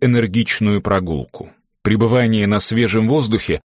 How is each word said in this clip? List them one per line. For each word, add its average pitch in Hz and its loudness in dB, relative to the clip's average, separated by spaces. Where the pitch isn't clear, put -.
энергичную 110 0
прогулку. 90 -4
Пребывание 110 2
на 104 2
свежем 110 0
воздухе 113 -2